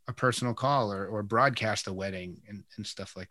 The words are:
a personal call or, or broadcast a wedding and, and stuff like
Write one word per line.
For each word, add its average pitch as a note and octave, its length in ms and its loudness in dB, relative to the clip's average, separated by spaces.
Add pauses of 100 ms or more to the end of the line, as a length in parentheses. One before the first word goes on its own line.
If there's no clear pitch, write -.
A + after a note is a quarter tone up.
a A#2+ 40 -6
personal A#2+ 420 2
call C3 380 2
or, G2 140 -4
or G#2 160 -2
broadcast A2+ 640 4
a G2+ 60 -4
wedding F#2 560 -6
and, G#2 160 -12 (120)
and G#2 100 -8
stuff - 300 -10
like F#2 140 -10